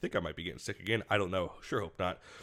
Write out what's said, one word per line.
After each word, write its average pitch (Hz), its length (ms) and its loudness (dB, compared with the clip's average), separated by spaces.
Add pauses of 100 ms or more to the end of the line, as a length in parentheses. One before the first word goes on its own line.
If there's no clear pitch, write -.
think - 140 0
I 98 40 6
might 82 160 -4
be 87 60 -8
getting 87 160 -4
sick - 220 -6
again. 104 320 2
I 104 80 6
don't 92 100 4
know. 92 220 2 (100)
Sure - 200 -2
hope 85 180 -8
not. 92 200 0 (240)